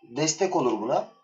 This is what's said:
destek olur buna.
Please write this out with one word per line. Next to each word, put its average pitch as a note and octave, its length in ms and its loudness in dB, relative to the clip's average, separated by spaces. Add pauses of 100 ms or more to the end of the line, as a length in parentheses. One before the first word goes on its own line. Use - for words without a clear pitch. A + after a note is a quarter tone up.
destek D#3 520 -2
olur A#2 260 2
buna. C#3+ 260 0 (160)